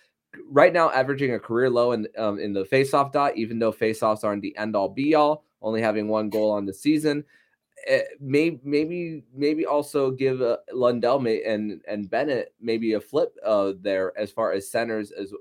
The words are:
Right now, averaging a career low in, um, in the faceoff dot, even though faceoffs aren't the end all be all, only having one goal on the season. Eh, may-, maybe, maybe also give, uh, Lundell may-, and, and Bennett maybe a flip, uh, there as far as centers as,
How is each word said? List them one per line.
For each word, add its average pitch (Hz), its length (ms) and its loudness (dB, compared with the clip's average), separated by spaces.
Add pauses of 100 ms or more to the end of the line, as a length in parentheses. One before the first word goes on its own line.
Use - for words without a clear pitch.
(480)
Right 139 240 8
now, 165 200 2
averaging 135 420 -2
a 104 60 -4
career 120 280 0
low 120 220 2
in, 110 160 -2 (100)
um, 104 220 -2
in 101 140 -6
the 98 100 -2
faceoff 135 480 2
dot, 143 260 0
even 113 220 -4
though 113 140 2
faceoffs 110 500 0
aren't 104 200 -2
the 98 140 -8
end 110 200 -4
all 98 120 0
be 139 280 0
all, 151 280 2 (160)
only 110 220 -2
having 107 240 0
one 107 240 0
goal 107 220 2
on 104 140 -2
the 95 60 -6
season. 147 520 0 (640)
Eh, 131 140 4 (180)
may-, 143 420 0
maybe, 156 600 -4 (100)
maybe 151 320 0
also 139 460 0
give, 131 280 0
uh, 120 180 0 (140)
Lundell 123 460 2
may-, 113 240 0
and, 107 460 -2
and 104 200 -6
Bennett 127 520 -2
maybe 113 320 0
a 107 80 0
flip, 156 340 -2 (100)
uh, 101 360 2
there 95 360 -2
as 104 140 -4
far 107 220 -2
as 98 180 -4
centers 110 400 -4
as, 101 300 -10